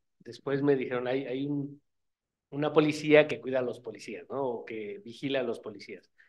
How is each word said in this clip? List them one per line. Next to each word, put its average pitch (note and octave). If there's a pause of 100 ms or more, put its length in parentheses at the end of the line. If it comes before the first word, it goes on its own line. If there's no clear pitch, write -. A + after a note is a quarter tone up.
(180)
después C3+
me C#3+
dijeron, B2
"Hay, C3+
hay C3
un, C#3+ (720)
una D3
policía D3+
que -
cuida C3
a B2+
los A#2+
policías, G2+
¿no? C3+
O A#2+
que G#2
vigila C3
a -
los A#2
policías". G2+ (180)